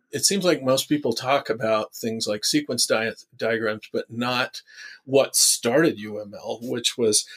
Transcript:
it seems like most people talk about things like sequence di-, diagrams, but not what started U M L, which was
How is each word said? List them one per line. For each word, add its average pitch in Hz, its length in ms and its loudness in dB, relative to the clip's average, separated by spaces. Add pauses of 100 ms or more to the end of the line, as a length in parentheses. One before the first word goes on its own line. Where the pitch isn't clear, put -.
(120)
it - 140 -2
seems 190 200 2
like 151 180 2
most 131 260 2
people 147 240 0
talk 135 360 -2
about 110 460 -2
things 113 320 -4
like 107 180 -4
sequence 143 400 0
di-, 110 280 0 (220)
diagrams, 113 560 -2
but - 200 -4
not 123 500 -2 (440)
what 135 300 4
started 120 640 4
U 107 220 -8
M 101 140 -14
L, 107 260 -8
which 123 360 -2
was 110 280 2 (120)